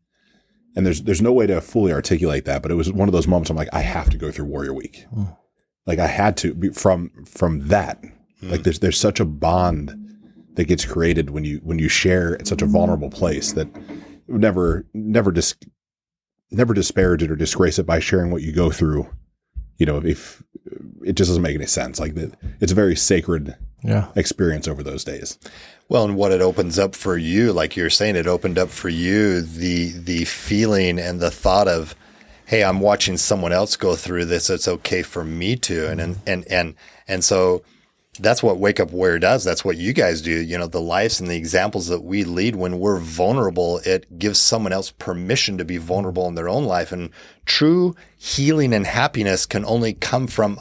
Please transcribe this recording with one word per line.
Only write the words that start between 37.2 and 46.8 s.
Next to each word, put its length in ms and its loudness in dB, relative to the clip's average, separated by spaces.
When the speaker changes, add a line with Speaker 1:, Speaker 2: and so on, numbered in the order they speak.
Speaker 3:
so 400 2
that's 200 2
what 180 2
Wake 200 2
Up 140 0
Warrior 260 2
does. 240 4
That's 220 -2
what 140 0
you 140 -2
guys 300 2
do. 80 -4
You 280 -2
know, 100 -4
the 120 -4
lives 380 0
and 100 -6
the 80 -2
examples 520 -2
that 160 -4
we 180 -2
lead 320 -2
when 240 -4
we're 220 0
vulnerable, 760 0
it 380 -2
gives 220 0
someone 340 2
else 200 -4
permission 640 -4
to 60 -6
be 140 -6
vulnerable 500 -2
in 80 -6
their 120 -4
own 180 -2
life. 260 -2